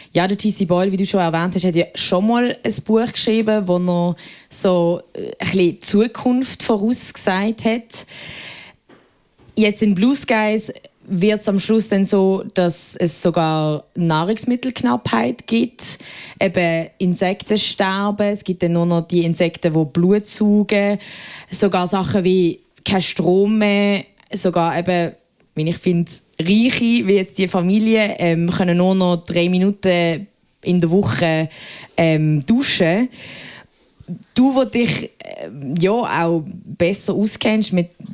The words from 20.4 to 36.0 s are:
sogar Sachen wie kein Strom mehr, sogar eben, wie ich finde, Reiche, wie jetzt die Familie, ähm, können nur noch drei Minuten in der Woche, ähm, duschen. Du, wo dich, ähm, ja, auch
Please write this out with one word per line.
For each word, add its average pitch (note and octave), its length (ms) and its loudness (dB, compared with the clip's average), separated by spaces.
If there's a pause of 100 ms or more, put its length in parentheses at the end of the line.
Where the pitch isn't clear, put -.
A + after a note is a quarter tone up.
sogar F#3 380 0
Sachen F#3 380 0
wie F3+ 340 2 (260)
kein F#3 180 0
Strom G3 560 2
mehr, G3+ 440 2 (300)
sogar E3+ 440 0
eben, F3 360 0 (420)
wie D#3 140 -2
ich E3 80 -4
finde, E3+ 340 0 (300)
Reiche, A#3 640 2
wie G3 100 2
jetzt F#3+ 240 0
die F#3 100 0
Familie, G#3 720 2
ähm, E3+ 280 2
können F3 280 0
nur F#3 180 4
noch F3 300 0
drei F3 240 0
Minuten F#3 800 0 (340)
in F3+ 180 2
der E3+ 80 2
Woche, D#3+ 600 0 (480)
ähm, D#3 500 2
duschen. A3+ 640 2 (1300)
Du, C4 180 4
wo C4+ 80 4
dich, G#3+ 560 -2
ähm, B2+ 640 -10
ja, F3+ 100 4
auch E3+ 560 0